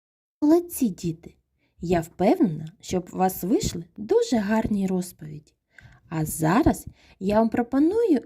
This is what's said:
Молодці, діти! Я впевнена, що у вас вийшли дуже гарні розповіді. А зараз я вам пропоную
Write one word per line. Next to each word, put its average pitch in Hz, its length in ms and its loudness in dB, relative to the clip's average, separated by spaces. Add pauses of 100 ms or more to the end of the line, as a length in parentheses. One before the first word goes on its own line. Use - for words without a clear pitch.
(420)
Молодці, 311 480 2
діти! - 460 -8 (440)
Я 170 220 0
впевнена, 185 640 0 (160)
що 180 220 -4 (100)
у 175 40 -12
вас 185 260 0
вийшли 185 400 -2 (140)
дуже 381 400 2
гарні 208 500 0
розповіді. 170 680 -6 (560)
А 160 160 -2
зараз 175 600 2 (340)
я 202 200 0
вам 226 100 4
пропоную 294 760 2